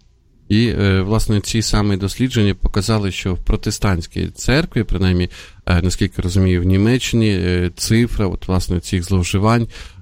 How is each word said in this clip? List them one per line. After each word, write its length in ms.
І, 180
е, 340
власне, 400
ці 200
самі 360
дослідження 580
показали, 560
що 220
в 40
протестантській 880
церкві, 560
принаймні, 460
е, 160
наскільки 400
розумію, 400
в 40
Німеччині, 640
е, 460
цифра, 520
от, 200
власне, 320
цих 240
зловживань, 640